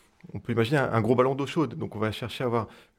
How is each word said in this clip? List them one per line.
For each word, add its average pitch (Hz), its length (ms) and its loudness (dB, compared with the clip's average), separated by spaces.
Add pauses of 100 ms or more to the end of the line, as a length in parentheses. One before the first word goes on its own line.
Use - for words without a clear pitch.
(360)
on 104 40 -8
peut - 120 -8
imaginer 113 260 2
un, 131 160 0
un 113 80 4
gros 113 140 4
ballon 127 180 4
d'eau 135 140 -4
chaude. 135 260 -2
Donc 113 220 -8
on 104 40 -6
va 107 120 0
chercher - 320 -8
à 127 40 0
avoir 113 200 0 (320)